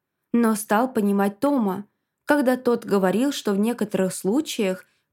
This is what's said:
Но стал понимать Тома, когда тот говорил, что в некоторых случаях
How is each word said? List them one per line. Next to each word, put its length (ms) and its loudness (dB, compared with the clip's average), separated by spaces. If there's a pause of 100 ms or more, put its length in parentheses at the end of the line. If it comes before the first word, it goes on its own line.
(320)
Но 240 2
стал 360 0
понимать 480 0
Тома, 460 0 (400)
когда 320 2
тот 280 0
говорил, 460 2
что 220 -4
в 60 0
некоторых 540 -2
случаях 720 -4 (280)